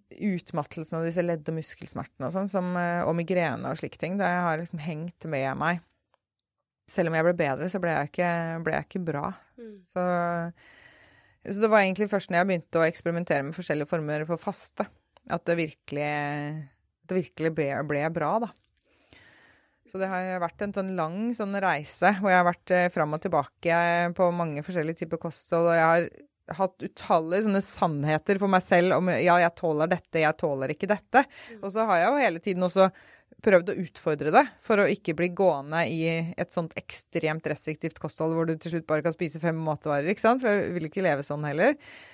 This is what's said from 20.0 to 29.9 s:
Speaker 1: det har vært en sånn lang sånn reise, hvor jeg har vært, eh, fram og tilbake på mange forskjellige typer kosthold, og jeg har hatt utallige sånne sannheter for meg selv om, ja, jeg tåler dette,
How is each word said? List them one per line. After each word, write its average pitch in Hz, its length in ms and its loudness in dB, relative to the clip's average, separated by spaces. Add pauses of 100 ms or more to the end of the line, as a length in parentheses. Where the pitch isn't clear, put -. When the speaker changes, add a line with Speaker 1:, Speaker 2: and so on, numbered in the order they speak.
Speaker 1:
det 190 80 -2
har 185 320 -4
vært 170 240 -4
en 202 80 -8
sånn 190 240 -4
lang 180 320 -4
sånn 202 320 -4
reise, 175 560 0
hvor 190 160 4
jeg 180 80 6
har 175 80 4
vært, - 240 -2
eh, 180 160 4
fram 151 240 0
og 156 80 -6
tilbake 165 560 0 (400)
på 185 160 6
mange 156 320 -4
forskjellige 165 380 -4
typer 165 180 -6
kosthold, 170 480 0
og 170 80 4
jeg 160 80 6
har - 720 0
hatt 190 240 -2
utallige 170 640 0
sånne 196 160 2
sannheter 156 800 0
for 196 80 2
meg 185 160 4
selv 180 300 4
om, 180 180 2
ja, 170 240 4
jeg 170 160 4
tåler 156 320 0
dette, 175 320 -4